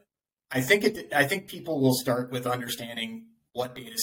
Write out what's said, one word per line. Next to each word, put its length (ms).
I 40
think 220
it, 120
I 80
think 260
people 280
will 220
start 260
with 140
understanding 640
what 200
data 300